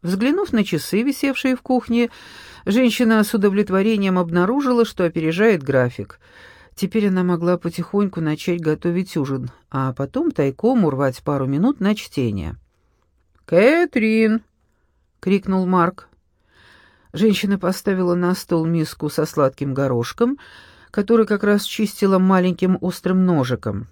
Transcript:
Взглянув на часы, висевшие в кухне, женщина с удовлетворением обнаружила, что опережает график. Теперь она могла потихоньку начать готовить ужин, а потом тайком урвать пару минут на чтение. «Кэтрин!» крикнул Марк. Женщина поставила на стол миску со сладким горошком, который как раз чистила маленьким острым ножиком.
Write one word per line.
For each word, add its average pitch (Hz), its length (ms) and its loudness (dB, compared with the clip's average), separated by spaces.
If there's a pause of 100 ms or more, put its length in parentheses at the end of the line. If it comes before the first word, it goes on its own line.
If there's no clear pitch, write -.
Взглянув 254 480 0
на 220 100 2
часы, 180 380 -2
висевшие 262 540 -2
в - 80 -16
кухне, 233 480 0 (560)
женщина 220 560 2
с 214 100 -2
удовлетворением 196 880 2
обнаружила, 226 680 2
что - 180 -4
опережает 165 600 0
график. 123 560 -2 (560)
Теперь 202 320 0
она 185 160 2
могла 175 340 0
потихоньку 175 640 -4
начать 160 400 -2
готовить 170 560 -2
ужин, 131 320 -4 (220)
а 131 220 -2
потом 262 360 -2
тайком 208 560 0
урвать 135 380 -2
пару 139 240 -2
минут 180 320 0
на 208 160 0
чтение. 101 600 -6 (920)
«Кэтрин!» 220 1000 2 (760)
крикнул 190 460 0
Марк. 180 420 0 (1040)
Женщина 202 460 0
поставила 185 560 -2
на 180 220 0
стол 165 320 -2
миску 156 420 -4
со 156 160 -2
сладким 139 480 -2
горошком, 135 640 -2 (540)
который 220 340 2
как 208 180 -2
раз 208 200 2
чистила 202 560 0
маленьким 185 600 2
острым 185 460 -2
ножиком. 123 680 -2